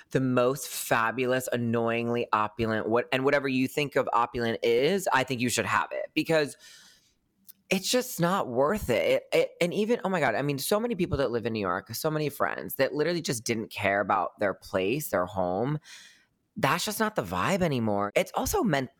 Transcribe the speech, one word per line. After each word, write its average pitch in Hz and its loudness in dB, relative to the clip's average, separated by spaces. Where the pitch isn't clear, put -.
the 139 0
most 127 2
fabulous, 123 0
annoyingly 117 0
opulent, 110 0
what, 120 2
and 131 0
whatever 139 2
you 131 0
think 147 -4
of 131 2
opulent 117 0
is, 139 2
I 131 4
think 123 -4
you 123 2
should 107 0
have 101 0
it 67 -6
because 156 0
it's 190 -2
just 247 -2
not 175 2
worth 139 0
it. 110 2
It, 160 4
it. 165 2
And 170 0
even, 214 0
oh 185 0
my 190 0
God, 127 2
I 117 0
mean, 143 0
so 208 0
many 233 -2
people 165 -2
that 127 0
live 117 -2
in 113 0
New 110 -2
York, 95 -2
so 156 -2
many 151 -2
friends - -4
that 131 0
literally 160 0
just 139 -4
didn't 113 -2
care 101 0
about 95 0
their 98 0
place, 101 -2
their 90 0
home. 95 -2
That's 165 0
just 214 -6
not 214 0
the 156 0
vibe 104 0
anymore. 110 0
It's 185 0
also 262 0
meant 143 0